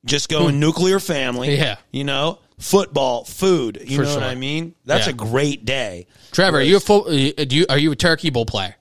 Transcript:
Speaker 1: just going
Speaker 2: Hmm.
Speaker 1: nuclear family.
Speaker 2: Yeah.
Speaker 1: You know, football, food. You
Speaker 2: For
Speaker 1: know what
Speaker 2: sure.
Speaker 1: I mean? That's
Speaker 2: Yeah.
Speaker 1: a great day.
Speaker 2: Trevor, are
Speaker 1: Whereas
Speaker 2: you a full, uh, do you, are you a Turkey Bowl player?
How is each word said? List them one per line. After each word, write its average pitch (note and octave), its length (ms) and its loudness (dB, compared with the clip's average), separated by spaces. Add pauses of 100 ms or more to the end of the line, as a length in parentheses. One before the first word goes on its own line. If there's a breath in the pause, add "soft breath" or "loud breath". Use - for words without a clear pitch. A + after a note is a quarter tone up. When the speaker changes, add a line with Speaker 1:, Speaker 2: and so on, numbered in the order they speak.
Speaker 1:
just C#3+ 240 -4
going D3 240 2
Speaker 2:
Hmm. C#3+ 60 0
Speaker 1:
nuclear F3 400 2
family. C3+ 580 -2
Speaker 2:
Yeah. B2+ 200 0 (140)
Speaker 1:
You C3+ 120 -6
know, C#3 340 -2 (220)
football, C#3 640 0
food. D#3+ 580 -2
You C3+ 140 -4
Speaker 2:
For C3+ 60 2
Speaker 1:
know C#3+ 60 0
what C#3+ 120 -2
Speaker 2:
sure. - 80 -4
Speaker 1:
I B2+ 60 -6
mean? D3+ 400 -8 (100)
That's F#3 220 0
Speaker 2:
Yeah. D#3 60 -4
Speaker 1:
a - 20 -8
great A#2+ 500 -2
day. A2+ 400 -4 (260 soft breath)
Speaker 2:
Trevor, F#3 180 4
are - 100 2
Speaker 1:
Whereas C#3 100 4
Speaker 2:
you G3 80 8
a - 20 6
full, G#3 280 4
uh, D3+ 360 0
do C3 120 -2
you, E3+ 140 4
are - 100 2
you D3+ 120 2
a C#3 40 -2
Turkey E3 340 0
Bowl A#2+ 160 0
player? F#2+ 360 -6